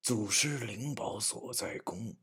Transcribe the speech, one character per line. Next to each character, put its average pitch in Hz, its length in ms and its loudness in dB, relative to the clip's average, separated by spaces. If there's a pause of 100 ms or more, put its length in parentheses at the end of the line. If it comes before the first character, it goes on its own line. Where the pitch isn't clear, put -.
祖 107 280 2
师 147 300 4
灵 120 360 -2
宝 - 240 -2
所 - 340 -2
在 - 260 -2
宫 101 440 -4